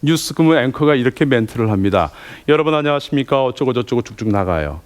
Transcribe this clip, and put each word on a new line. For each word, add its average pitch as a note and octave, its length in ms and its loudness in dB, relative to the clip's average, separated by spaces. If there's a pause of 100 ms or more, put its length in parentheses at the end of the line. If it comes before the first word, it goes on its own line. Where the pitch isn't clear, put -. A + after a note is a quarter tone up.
뉴스 D#3 300 0
그러면 D#3+ 300 4
앵커가 D3 320 2
이렇게 B2+ 300 0
멘트를 A#2 440 0
합니다. G2 420 2 (360)
여러분 D3+ 260 2
안녕하십니까? C#3+ 720 0
어쩌고 B2+ 300 -2
저쩌고 A#2+ 280 -2
쭉쭉 A2 280 -6
나가요. E2+ 560 -2